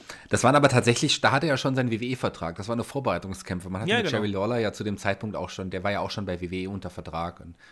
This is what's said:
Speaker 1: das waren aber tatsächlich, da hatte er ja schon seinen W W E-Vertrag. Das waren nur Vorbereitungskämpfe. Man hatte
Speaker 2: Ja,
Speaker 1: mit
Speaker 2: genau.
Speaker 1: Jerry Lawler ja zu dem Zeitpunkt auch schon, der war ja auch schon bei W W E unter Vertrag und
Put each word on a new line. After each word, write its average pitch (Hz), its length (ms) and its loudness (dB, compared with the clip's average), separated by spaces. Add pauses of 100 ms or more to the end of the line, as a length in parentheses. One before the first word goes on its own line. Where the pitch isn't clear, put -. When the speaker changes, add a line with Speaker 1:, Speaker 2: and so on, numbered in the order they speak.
(300)
Speaker 1:
das - 140 2
waren 131 120 8
aber 143 140 8
tatsächlich, 120 520 4
da 107 100 6
hatte 143 160 2
er 147 60 4
ja 127 40 2
schon 131 180 0
seinen 123 160 2
W 110 80 0
W 120 60 -4
E-Vertrag. 110 520 -4
Das 98 100 -8
waren 117 100 -2
nur 113 80 -2
Vorbereitungskämpfe. 92 840 -4
Man 92 120 -4
hatte 165 100 -2
Speaker 2:
Ja, 226 60 4
Speaker 1:
mit 214 100 0
Speaker 2:
genau. 123 100 0
Speaker 1:
Jerry 104 140 0
Lawler 104 280 0
ja 104 120 2
zu - 120 -8
dem 101 140 -2
Zeitpunkt 101 380 -4
auch 90 140 -6
schon, 92 220 -8
der 90 120 -4
war 101 80 0
ja 98 100 0
auch 92 100 -4
schon 104 140 -6
bei 90 140 -2
W 90 120 -6
W 92 120 -4
E 92 40 -4
unter 95 220 -8
Vertrag 85 500 -8
und 85 160 -18 (160)